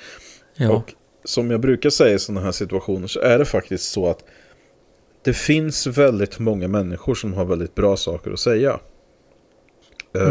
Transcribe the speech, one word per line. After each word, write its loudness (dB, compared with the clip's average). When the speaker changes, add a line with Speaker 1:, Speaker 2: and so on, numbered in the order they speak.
Speaker 1:
Ja. 0
Speaker 2:
Och 0
som -2
jag 0
brukar 2
säga 4
i 0
såna -6
här -2
situationer -6
så -8
är 4
det 2
faktiskt -4
så -2
att -4
det 0
finns -2
väldigt 2
många 0
människor -2
som -6
har -2
väldigt -4
bra 2
saker -6
att -8
säga. 0
Eh, 0